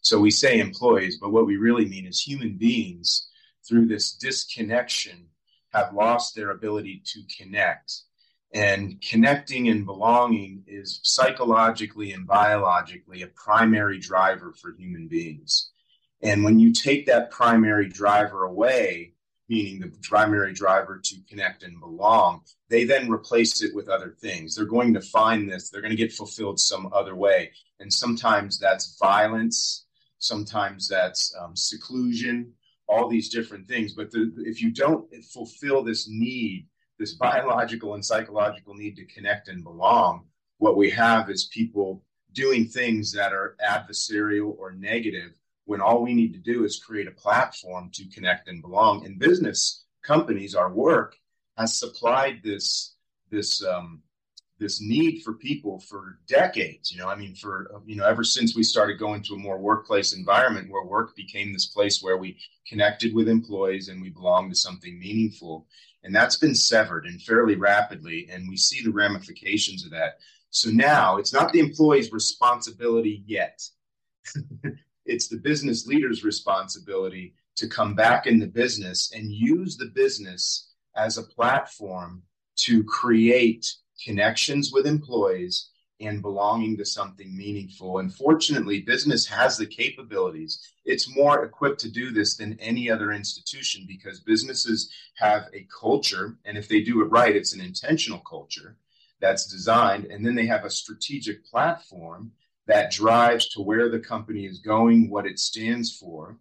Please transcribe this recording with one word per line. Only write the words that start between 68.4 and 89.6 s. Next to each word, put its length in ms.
we 80
see 260
the 80
ramifications 920
of 60
that. 220
So 220
now 460
it's 160
not 200
the 60
employee's 520
responsibility 1160
yet. 340
<laughs> 40
It's 220
the 100
business 500
leader's 360
responsibility 1080
to 120
come 280
back 320
in 100
the 100
business 640
and 200
use 440
the 200
business 760
as 220
a 60
platform 1000
to 260
create 920
connections 640
with 140
employees 840
and 220
belonging 560
to 80
something 500
meaningful. 600
And 160
fortunately, 680
business 460
has 300
the 80